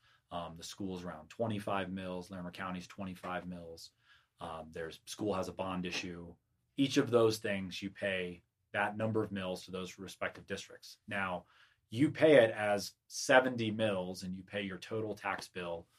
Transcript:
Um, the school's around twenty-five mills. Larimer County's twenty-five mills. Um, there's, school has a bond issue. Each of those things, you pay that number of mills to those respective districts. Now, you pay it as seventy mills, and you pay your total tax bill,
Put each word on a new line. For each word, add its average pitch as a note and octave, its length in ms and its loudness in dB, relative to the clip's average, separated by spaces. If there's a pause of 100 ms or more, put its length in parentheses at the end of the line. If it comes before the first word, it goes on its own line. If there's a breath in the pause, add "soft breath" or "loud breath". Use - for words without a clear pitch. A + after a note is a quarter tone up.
(320 soft breath)
Um, E2+ 260 -6
the E2 60 -14
school's F#2 400 -6
around D#2+ 260 -12
twenty-five G2+ 600 -2
mills. F#2 380 -8
Larimer F2+ 200 -8
County's F#2 380 -8
twenty-five F2+ 580 -8
mills. E2+ 440 -12 (500 soft breath)
Um, E2 320 -8
there's, E2 340 -8
school G#2 280 -2
has F#2 140 -2
a F2+ 40 -6
bond F#2 340 -4
issue. F2 400 -6 (500)
Each C3+ 200 2
of B2 140 4
those A2+ 280 6
things, G2 420 -4
you G2 100 -4
pay F#2 520 -4 (300)
that G#2 240 0
number A2 260 2
of G2 100 -4
mills F#2 320 -4
to - 60 -16
those F#2 280 -8
respective F#2 480 -8
districts. - 520 -10 (100)
Now, F#2+ 360 -2 (460 soft breath)
you C#3 200 4
pay D3+ 240 8 (100)
it A2 120 6
as G#2 360 0 (140)
seventy B2+ 640 4
mills, F#2+ 540 0
and F#2 120 -6
you F#2+ 60 -10
pay G#2 200 -6
your F#2+ 160 -6
total A2 360 -4
tax G2 340 -6
bill, E2+ 380 -8 (120)